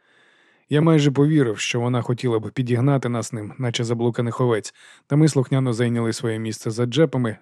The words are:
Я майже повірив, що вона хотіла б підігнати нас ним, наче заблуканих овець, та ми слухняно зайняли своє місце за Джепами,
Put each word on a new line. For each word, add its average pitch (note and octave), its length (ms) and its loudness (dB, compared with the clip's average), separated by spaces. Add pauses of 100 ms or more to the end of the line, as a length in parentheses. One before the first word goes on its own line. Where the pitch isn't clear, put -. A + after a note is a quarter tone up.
(680)
Я D3 120 2
майже D#3 300 4
повірив, C#3 480 2
що - 200 -4
вона B2 220 0
хотіла A#2 380 -2
б G#2+ 120 -10
підігнати B2 580 0
нас A#2+ 240 -6
ним, G#2 240 -10
наче B2 260 -4
заблуканих A#2 580 -2
овець, A#2 320 0 (340)
та C#3 80 0
ми D#3 120 6
слухняно C3 460 0
зайняли A#2 400 0
своє A2 260 -4
місце A2 320 -8
за A#2 140 -2
Джепами, B2+ 560 0